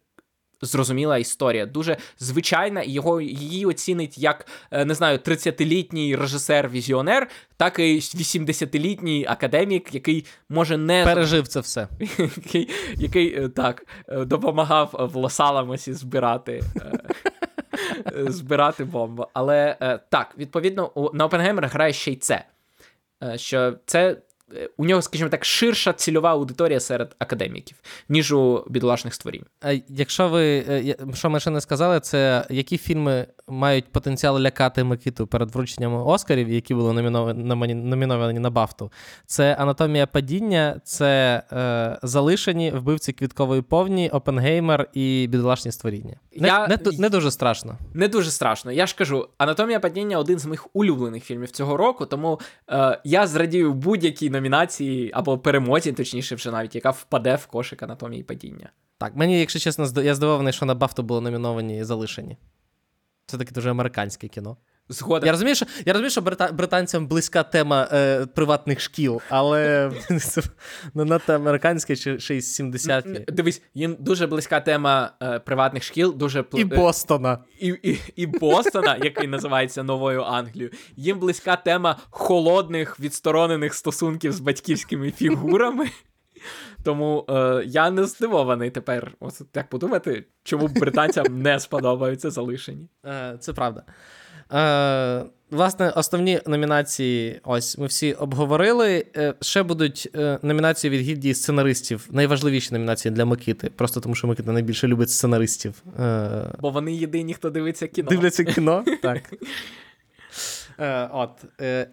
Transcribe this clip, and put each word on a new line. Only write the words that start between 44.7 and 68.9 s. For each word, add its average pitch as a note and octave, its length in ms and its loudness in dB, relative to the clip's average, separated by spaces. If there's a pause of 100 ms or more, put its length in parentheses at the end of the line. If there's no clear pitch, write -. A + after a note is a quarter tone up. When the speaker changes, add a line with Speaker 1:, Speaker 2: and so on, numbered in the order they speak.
Speaker 2:
і C3 380 2
«Бідолашні B2 400 2
створіння». G#2+ 440 -8 (220)
Не, D3+ 100 2
Speaker 1:
Я G3+ 200 4
Speaker 2:
не G3+ 100 4
ду-, G3 220 0
не G#3 100 4
дуже E3 220 2
страшно. A#2 460 -2 (160)
Speaker 1:
Не F3 140 2
дуже G3 240 0
страшно. A#2+ 400 0
Я D#3+ 160 2
ж - 100 -8
кажу, C#3 300 0 (100)
«Анатомія G#3 420 2
падіння» — F#3+ 400 -2
один E3+ 200 2
з C#3 60 -8
моїх D#3 300 -8
улюблених B2+ 480 0
фільмів A#2+ 280 -8
цього C#3+ 260 -2
року, A3 280 2
тому, D#3 340 -2 (320)
е, C3+ 320 2
я F3+ 240 4
зрадію D#3+ 460 2
будь-якій D#3+ 560 0
номінації, C3+ 840 0
або C3+ 240 0
перемозі, C#3 540 2
точніше B2+ 440 -6
вже A#2 160 -8
навіть, A2+ 240 -6
яка A#2+ 140 0
впаде B2+ 460 0
в C#3 100 -6
кошик - 380 -8
«Анатомії A#2 400 -12
падіння». - 460 -14 (280)
Speaker 2:
Так, G#2+ 180 -8
мені, E3+ 240 4
якщо D#3+ 200 0
чесно, D#3 260 -2
здо-, C3 180 -2
я D3 120 4
здивований, C#3 380 2
що - 120 -4
на C3 100 2
Бафту B2+ 280 -2
було A#2 180 -2
номіновані A#2 600 -4
«Залишені». A2 540 -6 (880)
Це C3+ 100 -8
таке B2 140 -8
дуже B2 200 -4
американське A#2 560 -4
кіно. G#2+ 300 -14 (320)
Speaker 1:
Згоден. D#3 360 -2
Speaker 2:
Я D#3+ 60 6
розумію, G#3+ 240 2
що, A3+ 100 0 (200)
я F#3 80 4
розумію, A3+ 160 0
що A#3 120 -2
брита-, F3+ 320 -2
британцям F3+ 540 0
близька D#3+ 360 0
тема, D3 500 2
е, C3+ 320 4
приватних D3 560 0
шкіл, B2 480 -2